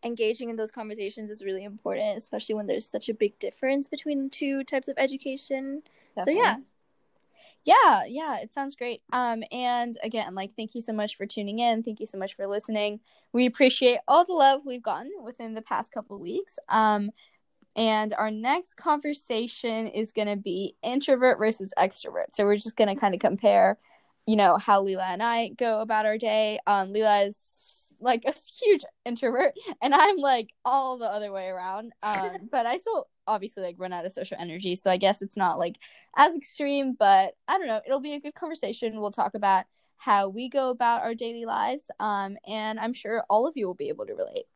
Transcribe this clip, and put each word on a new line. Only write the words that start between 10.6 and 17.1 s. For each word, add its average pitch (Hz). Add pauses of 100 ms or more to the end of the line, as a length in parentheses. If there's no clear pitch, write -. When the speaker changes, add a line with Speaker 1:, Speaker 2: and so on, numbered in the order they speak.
Speaker 2:
you 233
so 226
much 214
for 196
tuning 208
in. 233
Thank 220
you 214
so 202
much 190
for 196
listening. 208 (320)
We 247
appreciate 247
all 339
the 370
love 277
we've 247
gotten 226 (100)
within 226
the 220
past 220
couple 208
weeks. 196 (100)
Um, 214 (640)